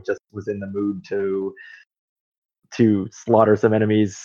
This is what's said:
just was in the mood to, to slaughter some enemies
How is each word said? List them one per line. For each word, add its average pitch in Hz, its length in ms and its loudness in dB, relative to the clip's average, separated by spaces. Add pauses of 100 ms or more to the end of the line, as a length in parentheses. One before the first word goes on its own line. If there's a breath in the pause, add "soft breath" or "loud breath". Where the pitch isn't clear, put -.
just 101 140 -6 (120)
was 101 160 -14
in 101 120 -6
the 98 80 -12
mood 101 420 -6
to, 98 440 -4 (1200 loud breath)
to 104 360 2
slaughter 110 440 4
some 110 180 2
enemies 107 500 0